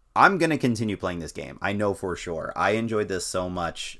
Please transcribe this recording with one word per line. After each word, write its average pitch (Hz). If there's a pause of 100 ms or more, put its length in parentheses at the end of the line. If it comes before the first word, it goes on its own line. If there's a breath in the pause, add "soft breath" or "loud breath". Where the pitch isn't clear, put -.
(160)
I'm 170
gonna 160
continue 110
playing 90
this 80
game. 69
I 101
know 104
for 90
sure. 82
I 92
enjoyed 110
this 92
so 90
much. 85